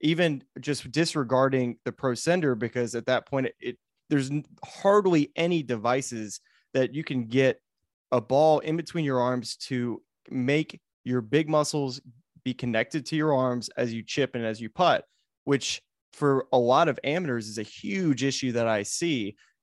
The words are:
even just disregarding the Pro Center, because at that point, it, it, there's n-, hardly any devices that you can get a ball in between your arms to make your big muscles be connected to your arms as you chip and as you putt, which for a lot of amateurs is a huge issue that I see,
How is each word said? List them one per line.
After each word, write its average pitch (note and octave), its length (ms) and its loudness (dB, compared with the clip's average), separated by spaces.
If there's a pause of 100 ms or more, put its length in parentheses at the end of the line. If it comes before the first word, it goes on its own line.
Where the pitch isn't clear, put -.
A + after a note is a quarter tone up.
even D#3 420 0 (160)
just C3+ 320 -6
disregarding C3 920 0
the A#2+ 80 -6
Pro B2+ 220 -4
Center, D#3+ 400 0
because A#2 400 -4
at A#2 140 -8
that B2+ 180 0
point, C3 220 -2
it, - 120 -12
it, B2 180 -10 (320)
there's C#3 200 2
n-, D3 160 -4 (180)
hardly F#3+ 720 4
any E3+ 280 0
devices A#2 760 -2 (340)
that B2+ 180 0
you D#3 100 -6
can B2 220 -4
get B2+ 340 2 (520)
a B2 100 2
ball D3 380 4
in D#3+ 160 -4
between E3 300 -4
your C3 140 0
arms B2 360 -2
to A#2+ 460 -6 (280)
make C#3+ 500 -2 (240)
your B2 180 -2
big D3 280 0
muscles D3 520 -2 (420)
be B2+ 100 -2
connected A#2+ 540 -2
to D#3+ 80 -4
your D3+ 180 2
arms B2+ 440 0
as A#2+ 160 -2
you A2+ 100 -8
chip C3 320 -2
and A#2 100 -4
as A2 140 -4
you A2+ 100 -10
putt, E3+ 360 2 (400)
which - 360 -2 (320)
for C#3 380 0
a B2+ 60 6
lot C3 320 4
of A#2+ 140 -2
amateurs C#3 440 -2
is G#2+ 100 -12
a G#2+ 60 -4
huge E3 600 -2
issue C3 280 -2
that A#2 160 0
I G#2+ 160 2
see, B2 540 -4 (260)